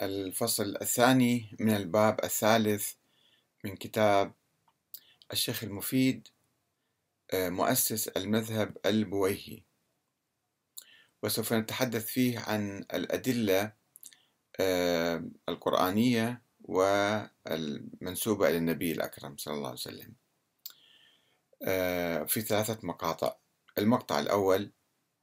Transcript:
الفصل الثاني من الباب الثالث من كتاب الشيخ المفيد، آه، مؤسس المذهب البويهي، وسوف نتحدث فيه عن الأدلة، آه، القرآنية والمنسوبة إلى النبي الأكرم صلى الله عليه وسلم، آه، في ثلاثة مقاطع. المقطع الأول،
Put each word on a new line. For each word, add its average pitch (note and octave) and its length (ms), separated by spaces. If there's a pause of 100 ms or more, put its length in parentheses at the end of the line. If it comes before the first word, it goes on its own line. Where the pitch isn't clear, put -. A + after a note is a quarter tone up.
الفصل G2 800
الثاني A#2+ 800
من A2 160
الباب G#2+ 480
الثالث G#2+ 680 (720)
من G2 120
كتاب G#2 560 (1000)
الشيخ - 320
المفيد، A2 640 (1000)
آه، F#2 180
مؤسس G#2+ 600
المذهب G#2+ 680 (100)
البويهي، G2 760 (1600)
وسوف A2 300
نتحدث A2+ 540
فيه B2 320
عن G2+ 460 (100)
الأدلة، G#2 760 (880)
آه، F2 640 (240)
القرآنية A2+ 960 (220)
والمنسوبة F#2+ 1800
إلى E2 80
النبي E2 360
الأكرم C#2+ 440
صلى - 180
الله C#2+ 140
عليه B1 100
وسلم، - 340 (1500)
آه، F2+ 640
في - 160
ثلاثة A2 420
مقاطع. E2 520 (440)
المقطع G#2 420
الأول، G2 520 (500)